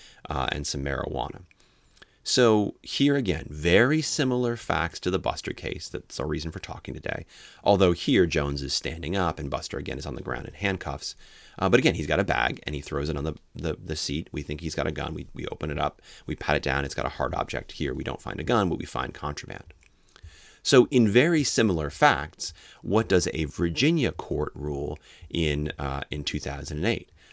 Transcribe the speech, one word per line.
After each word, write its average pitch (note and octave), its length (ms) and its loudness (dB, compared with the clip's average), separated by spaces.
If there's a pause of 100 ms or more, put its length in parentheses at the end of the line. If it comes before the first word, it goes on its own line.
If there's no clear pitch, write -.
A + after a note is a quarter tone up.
(300)
uh, C2+ 220 -2
and D2 160 -4
some C#2 160 -4
marijuana. C#2 600 -4 (800)
So A2 600 4
here C#3+ 340 2
again, G2 340 0
very F#2+ 520 4
similar B2 560 0
facts E2 420 -2
to F#2 100 -2
the F#2 80 2
Buster - 360 -4
case. - 340 -8
That's - 320 -10
our C#2+ 80 -2
reason D#2 240 -4
for G2 80 -10
talking - 340 -10
today. - 320 -6 (380)
Although F#2+ 300 4
here, G2 320 4
Jones C#2+ 360 0
is C2+ 120 -6
standing D#2+ 420 -4
up, E2+ 240 0
and C#2+ 100 -6
Buster, - 280 -6
again, C#2 200 -6
is D2 80 -8
on C#2 100 -8
the - 60 -8
ground C2 240 -6
in C#2 80 -12
handcuffs. F2+ 600 -4 (420)
Uh, F#2+ 120 2
but A#2 100 8
again, - 160 4
he's D#2 100 -4
got D#2 140 2
a G2 60 4
bag, A#1+ 380 0
and D2 120 -4
he C#2+ 60 -4
throws C#2+ 280 -4
it D2+ 60 -2
on C#2+ 80 -4
the, D2+ 120 -4 (200)
the, D#2+ 260 -4
the D#2 140 -6
seat. D2+ 380 -4
We D2+ 80 -4
think D2 180 -6
he's D#2+ 160 -6
got D2 120 -2
a D#2+ 40 -2
gun. D2+ 220 -4
We, D#2+ 200 -8
we - 140 -8
open - 240 -6
it D2 80 -4
up. D2 220 -4 (240)
We C#2+ 100 -4
pat D2+ 220 2
it C#2 60 -4
down. C#2 200 0
It's C2+ 100 -6
got - 120 -2
a - 40 -2
hard - 240 -4
object. - 380 -4
Here, C2+ 220 -4
we D2 100 -4
don't - 180 -6
find - 200 -8
a - 20 -6
gun, G#2 240 2
but D#2+ 100 -2
we - 80 -6
find B1+ 280 -6
contraband. - 600 -10 (880)
So - 300 8
in B2 160 8
very C#3+ 380 4
similar E2+ 440 2
facts, D2+ 640 0 (280)
what A2 260 2
does F2+ 260 4
a D#2 120 0
Virginia F2 640 2
court - 420 -4
rule D2 460 -4 (300)
in, D2+ 500 0
uh, C#2 220 -4 (100)
in D2 140 -6
two - 160 -4
thousand C#2+ 380 -6
and F#2 80 0
eight? - 220 -2 (220)